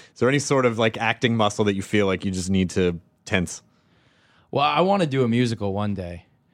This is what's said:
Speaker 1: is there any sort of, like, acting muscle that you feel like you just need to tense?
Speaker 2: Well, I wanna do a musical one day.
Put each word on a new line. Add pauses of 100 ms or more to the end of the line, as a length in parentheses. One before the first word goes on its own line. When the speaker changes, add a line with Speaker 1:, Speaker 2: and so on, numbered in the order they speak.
(140)
Speaker 1:
is
there
any
sort
of,
like,
acting
muscle
that
you
feel
like
you
just
need
to (280)
tense? (880)
Speaker 2:
Well,
I
wanna
do
a
musical
one
day. (280)